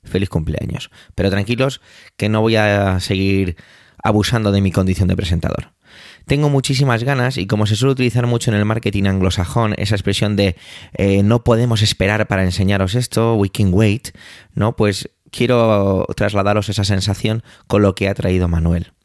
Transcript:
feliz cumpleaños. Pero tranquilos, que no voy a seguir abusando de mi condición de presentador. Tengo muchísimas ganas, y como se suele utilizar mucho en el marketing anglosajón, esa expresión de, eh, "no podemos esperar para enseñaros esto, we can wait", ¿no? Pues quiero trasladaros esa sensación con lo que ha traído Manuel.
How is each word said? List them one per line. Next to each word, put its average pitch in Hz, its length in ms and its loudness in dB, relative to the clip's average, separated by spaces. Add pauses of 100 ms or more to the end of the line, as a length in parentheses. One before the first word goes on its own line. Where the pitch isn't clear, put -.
feliz 98 260 -4
cumpleaños. - 640 -6 (240)
Pero 95 160 0
tranquilos, 117 500 -2 (340)
que 104 140 -2
no 107 120 0
voy 113 160 2
a 101 420 2
seguir 95 560 0 (480)
abusando 107 480 0
de 101 100 2
mi 98 100 0
condición 95 360 0
de 92 80 0
presentador. - 580 -4 (540)
Tengo 147 200 2
muchísimas 135 560 0
ganas, 131 360 -2
y 98 80 -4
como 107 180 0
se 107 100 2
suele 131 180 0
utilizar 123 340 0
mucho 120 240 0
en 104 60 2
el 104 80 2
marketing 104 400 -2
anglosajón, 98 720 0
esa 98 180 -2
expresión 101 400 -2
de, 98 220 2 (360)
eh, 98 300 2
"no 117 200 2
podemos 117 380 2
esperar 104 460 0
para 95 160 0
enseñaros 95 500 0
esto, 117 400 0
we 101 160 0
can 98 240 0
wait", 104 360 2 (440)
¿no? 110 220 -2
Pues 104 340 -2 (220)
quiero 110 760 2 (100)
trasladaros 104 540 0
esa 101 140 -2
sensación 101 580 -2 (240)
con 104 160 2
lo 101 140 4
que 98 140 -2
ha 101 40 -2
traído 92 340 0
Manuel. 85 440 0 (140)